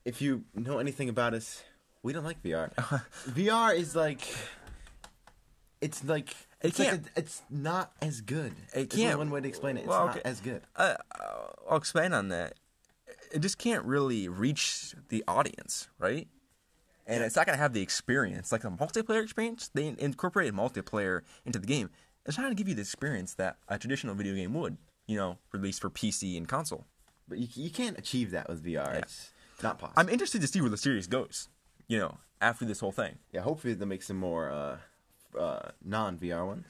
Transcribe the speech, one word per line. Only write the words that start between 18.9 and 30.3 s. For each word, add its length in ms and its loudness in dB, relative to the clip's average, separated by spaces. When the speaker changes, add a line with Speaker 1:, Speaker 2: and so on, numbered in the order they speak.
Speaker 2:
experience. 520 -4
They 120 2
in-, 140 -4
incorporated 560 2
multiplayer 640 0
into 140 -2
the 80 -6
game. 220 0
It's 120 -4
not 80 0
gonna 100 0
give 140 0
you 60 0
the 60 -2
experience 540 -4
that 220 -2
a 100 -2
traditional 380 -2
video 180 -2
game 200 -2
would, 240 -4
you 100 0
know, 200 0
released 300 -2
for 80 -2
P 200 -2
C 280 -2
and 100 -4
console. 400 -4
Speaker 1:
But 100 -8
you, 160 -2
you 160 -6
can't 300 -4
achieve 320 -2
that 180 -2
with 140 -6
V 140 -2
R. 140 0
Speaker 2:
Yeah. 80 -2
Speaker 1:
It's 320 -8
not 140 -2
possible. 220 2
Speaker 2:
I'm 80 8
interested 320 0